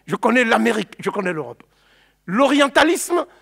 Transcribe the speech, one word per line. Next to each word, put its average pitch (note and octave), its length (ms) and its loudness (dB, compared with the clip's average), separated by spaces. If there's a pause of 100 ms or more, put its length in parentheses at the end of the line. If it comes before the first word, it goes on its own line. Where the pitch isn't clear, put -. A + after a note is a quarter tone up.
je - 100 -4
connais A#3+ 280 0
l'Amérique, A3 560 -2
je - 100 -6
connais F#3 240 -6
l'Europe. C3+ 300 -12 (600)
L'orientalisme, C#4+ 1000 2 (160)